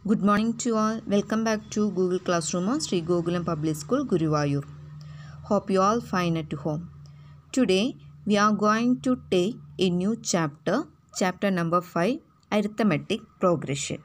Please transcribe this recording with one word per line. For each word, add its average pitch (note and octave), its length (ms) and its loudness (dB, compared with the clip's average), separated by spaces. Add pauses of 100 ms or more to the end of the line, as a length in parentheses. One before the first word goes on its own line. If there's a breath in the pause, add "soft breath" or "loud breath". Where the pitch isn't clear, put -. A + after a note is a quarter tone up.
Good F#3 140 2
morning G#3+ 380 2
to A#3 140 0
all. A3 320 0
Welcome G#3 380 0
back G#3+ 280 -2
to G#3 180 2
Google F3+ 280 0
Classroom F3+ 520 0
of D#4 120 -2
Sri F3 200 -2
Gokulam F3 420 0
Public D#3 320 -2
School, C4 300 -2
Guruvayur. D3+ 580 0 (800 loud breath)
Hope G3+ 260 0
you F#3+ 120 4
all A3 180 2
fine F3 380 0
at D#3 120 -8
home. D#3+ 380 -4 (640 loud breath)
Today A3 420 2 (300 loud breath)
we G3+ 140 2
are G#3+ 140 4
going A3 500 2
to B3+ 180 0 (100)
take F#3 260 2 (220)
a F#3 120 4
new F#3 260 0
chapter, F3 680 -2 (340)
chapter F#3+ 320 0
number F3 320 0
five, F3+ 380 0 (300)
arithmetic G#3 680 0 (180)
progression. D3 680 0